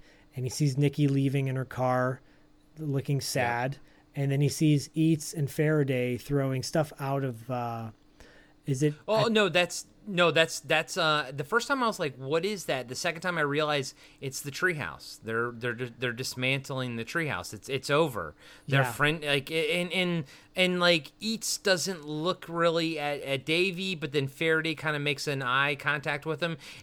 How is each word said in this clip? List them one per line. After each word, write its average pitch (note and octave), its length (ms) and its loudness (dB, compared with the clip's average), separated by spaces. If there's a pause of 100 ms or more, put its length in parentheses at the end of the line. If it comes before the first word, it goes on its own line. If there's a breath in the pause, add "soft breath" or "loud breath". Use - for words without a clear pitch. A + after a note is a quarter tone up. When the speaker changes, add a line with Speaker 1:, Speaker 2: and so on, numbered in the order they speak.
(360 soft breath)
Speaker 1:
and B2+ 100 -4
he B2 40 -4
sees C#3 280 0
Nikki D3 300 4
leaving C#3 400 2
in C3 80 -2
her C3 100 -4
car, B2+ 560 0 (580 soft breath)
looking C#3 420 0
sad. B2 520 0
Speaker 2:
Yeah. - 60 -16 (440 soft breath)
Speaker 1:
And C#3 80 0
then C#3 100 2
he C#3 80 4
sees D3+ 460 4
Eats D#3+ 380 2
and C#3+ 160 -2
Faraday C3+ 680 2
throwing C3+ 460 0
stuff D3+ 360 0
out C#3 240 -2
of, A#2 280 -6
uh, A#2 400 -4 (720 soft breath)
is C3+ 160 0
it D3+ 140 2 (120)
Speaker 2:
Oh, G#3+ 180 4
Speaker 1:
I A#3 40 4
Speaker 2:
no, G#3+ 200 4
that's, F3 360 0 (220)
no, F3 240 4
that's, D#3+ 300 2
that's, D#3+ 360 0
uh, D3+ 380 2
the D#3 80 -4
first A3+ 240 -2
time C4+ 160 0
I A3+ 40 2
was G3+ 120 -2
like, D3 180 -4
"What C#3+ 260 0
is G3+ 220 -4
that?" C3 220 -4
The C3 80 -10
second E3 260 -4
time F3+ 160 -2
I D#3 40 2
realized D3 540 0 (240 loud breath)
it's C3+ 220 -8
the C#3 100 -10
treehouse. C#3 720 -4
They're, A#2 280 -2
they're, A#2+ 240 -4
they're B2 360 -4
dismantling B2+ 840 -4
the A2+ 100 -6
treehouse. C3 480 -4
It's, G#2+ 160 -12
it's C3+ 200 -4
over. C3 440 2 (340 loud breath)
Their C#3 140 4
Speaker 1:
Yeah. B2+ 100 0
Speaker 2:
friend, D3 320 0
like, C#3+ 280 0
and, E3 420 0
and, F3 300 0 (320 loud breath)
and, F3+ 240 4
like, F3 400 4
Eats A3 380 -4
doesn't F3+ 500 0
look D#3 420 -2
really E3+ 500 2
at, D3 220 -2
at C3+ 240 -4
Davey, F#3 500 0
but D3 160 -6
then C#3 160 0
Faraday D#3+ 480 0
kinda D3+ 240 -2
makes C#3+ 280 -2
an C#3 160 -2
eye C#3 320 2
contact D3 500 -4
with D#3 160 -4
him. E3 160 -2 (260 loud breath)